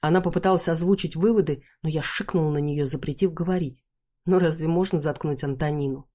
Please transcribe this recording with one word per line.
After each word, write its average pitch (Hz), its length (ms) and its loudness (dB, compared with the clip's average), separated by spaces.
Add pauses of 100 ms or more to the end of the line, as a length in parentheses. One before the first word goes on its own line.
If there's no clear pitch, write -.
Она 170 200 4
попыталась 180 460 2
озвучить 170 480 0
выводы, 175 480 2 (180)
но 160 80 -2
я 156 140 -2
шикнула 160 480 -2
на 147 80 0
неё, 147 260 -2
запретив 151 480 -2
говорить. 170 500 -4 (420)
Но 180 120 4
разве 160 300 2
можно 175 320 0
заткнуть 147 440 -4
Антонину? 143 720 -4